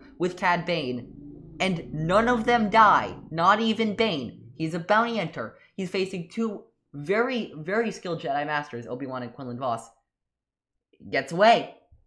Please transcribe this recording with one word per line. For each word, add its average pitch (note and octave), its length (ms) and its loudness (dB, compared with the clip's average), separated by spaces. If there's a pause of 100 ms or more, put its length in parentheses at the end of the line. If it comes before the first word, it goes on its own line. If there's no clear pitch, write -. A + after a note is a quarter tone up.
(200)
with - 180 -2
Cad F3 280 0
Bane, - 960 -6
and F#3 340 -2
none F3+ 340 2
of A#3+ 160 2
them A#3 260 2
die, F3 460 6 (160)
not F3+ 300 4
even A3 340 0
Bane. E3 600 -2
He's D#3+ 180 -2
a F3 60 -2
bounty A3 380 2
hunter. D3 400 -6 (180)
He's F#3 140 -4
facing F#3 400 -4
two A3 360 -4 (280)
very, G#3+ 600 -2
very G3 360 -2
skilled E3 300 -6
Jedi D3 240 -2
Masters, D3 400 -4
Obi-Wan B2+ 380 -8
and A#2 100 -10
Quinlan B2 240 -10
Vos. A#2+ 300 -4 (1200)
Gets C3+ 220 -2
away. F#3+ 440 4 (320)